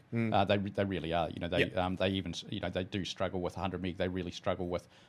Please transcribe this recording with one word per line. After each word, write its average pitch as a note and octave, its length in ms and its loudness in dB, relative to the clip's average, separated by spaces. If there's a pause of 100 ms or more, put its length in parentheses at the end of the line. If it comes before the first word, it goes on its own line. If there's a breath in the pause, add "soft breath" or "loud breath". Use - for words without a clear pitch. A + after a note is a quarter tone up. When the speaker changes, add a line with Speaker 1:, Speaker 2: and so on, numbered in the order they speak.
(140)
Speaker 1:
Mm. A2+ 200 2
Speaker 2:
Uh, G2+ 120 6
they G2+ 120 6
re-, G2+ 180 0
they G2+ 100 4
really E2 280 0
are. E2 160 2
You - 100 -8
know, F2 80 -2
they, F2 120 2
Speaker 1:
Yep. - 180 2
Speaker 2:
um, F#2 180 2
they F#2 140 2
even F2+ 240 -2
s-, - 160 -8
you G#2 100 -6
know, F#2+ 100 -4
they F#2 140 -2
do F#2 200 -4
struggle F2+ 380 -4
with F2 140 -4
hundred F2+ 260 -2
meg. F2+ 160 -4
They F#2 100 2
really F2+ 240 -2
struggle F2+ 360 -2
with F2 200 -4 (220 loud breath)